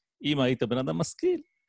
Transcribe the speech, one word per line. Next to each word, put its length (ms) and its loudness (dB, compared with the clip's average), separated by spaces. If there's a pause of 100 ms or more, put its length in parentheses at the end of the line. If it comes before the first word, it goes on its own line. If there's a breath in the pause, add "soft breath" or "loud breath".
(240)
אם 160 0
היית 220 2
בן 160 0
אדם 200 -2
משכיל, 440 -2 (260)